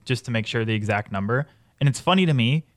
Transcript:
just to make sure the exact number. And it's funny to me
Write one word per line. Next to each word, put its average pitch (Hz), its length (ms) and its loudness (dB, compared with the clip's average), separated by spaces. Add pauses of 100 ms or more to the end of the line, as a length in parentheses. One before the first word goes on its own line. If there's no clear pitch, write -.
just 123 200 -4
to 123 60 -8
make 110 140 -2
sure 117 200 -2
the 110 100 0
exact 104 360 -2
number. 107 360 -2 (320)
And 143 100 4
it's - 100 -2
funny 185 280 2
to 156 60 2
me 131 320 0 (120)